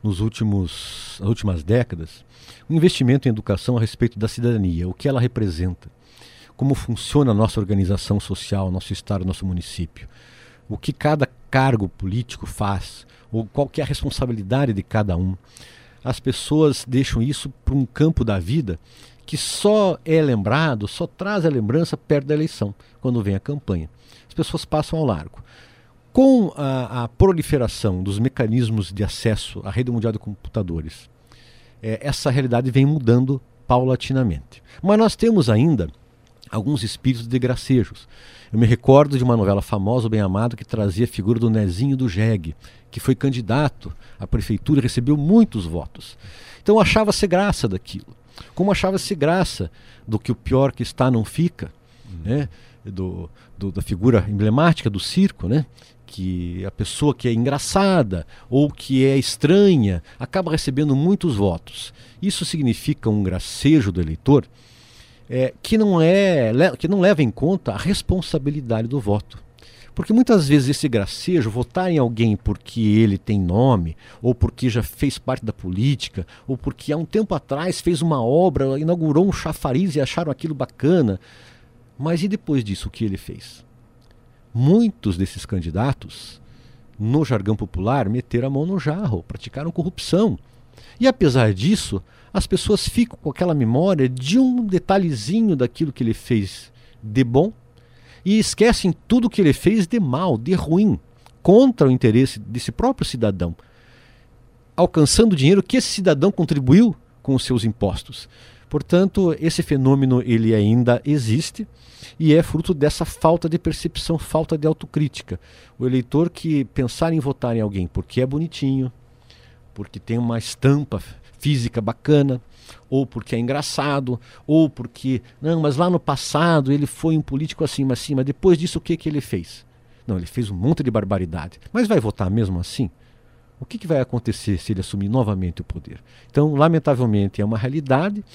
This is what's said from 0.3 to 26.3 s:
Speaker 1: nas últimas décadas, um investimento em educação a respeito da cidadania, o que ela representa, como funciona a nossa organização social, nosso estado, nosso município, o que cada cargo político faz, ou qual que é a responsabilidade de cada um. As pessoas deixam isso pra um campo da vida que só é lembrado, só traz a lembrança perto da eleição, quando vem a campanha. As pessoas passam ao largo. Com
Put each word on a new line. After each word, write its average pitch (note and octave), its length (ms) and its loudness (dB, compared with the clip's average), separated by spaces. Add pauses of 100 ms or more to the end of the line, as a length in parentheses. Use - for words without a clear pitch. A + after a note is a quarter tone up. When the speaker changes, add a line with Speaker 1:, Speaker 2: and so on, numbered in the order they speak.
Speaker 1:
nas F#2+ 80 -2
últimas G2 340 -2
décadas, F2+ 640 -4 (460)
um D#3+ 60 0
investimento C#3 520 4
em - 20 2
educação G#2+ 460 -2
a A2+ 40 0
respeito A2+ 380 -2
da G#2+ 100 -4
cidadania, F#2+ 600 -2
o F#2 60 -8
que - 140 -6
ela C3+ 120 0
representa, F#2 720 -4 (640)
como C#3 180 0
funciona C3 560 0
a G#2 40 4
nossa A2 260 2
organização G2 580 0
social, G2 500 -6
nosso F2+ 240 -6
estado, G2 320 -6
nosso F#2 220 -4
município, F2 640 -8 (600)
o G#2+ 80 -8
que - 160 -6
cada D3 360 0 (220)
cargo B2+ 380 2
político - 580 -8
faz, - 600 -8 (240)
ou A2+ 160 -4
qual C#3 220 -4
que - 120 -6
é C#3 40 -2
a - 20 -6
responsabilidade B2 840 -2
de G2 100 -2
cada G#2 340 -2
um. F#2 200 -2 (640)
As B2+ 160 -6
pessoas D3+ 680 0
deixam B2+ 360 0
isso C#3 260 -4 (160)
pra - 100 -2
um C3+ 120 0
campo D#3 380 0
da G#2 140 -2
vida F#2+ 400 -4 (460)
que - 120 -10
só G3+ 680 0
é D#3+ 160 4
lembrado, A#2+ 680 0
só - 180 -6
traz F#3+ 400 -4
a - 20 4
lembrança C3+ 480 0
perto C#3+ 300 -2
da D3+ 80 -2
eleição, D3+ 400 -4 (260)
quando A#2+ 220 -2
vem G2 140 -2
a G2 40 -4
campanha. F#2+ 480 -6 (380)
As - 80 -20
pessoas - 300 -4
passam D#3 340 -4
ao D#3+ 60 0
largo. F#2+ 380 -4 (680)
Com B3+ 440 6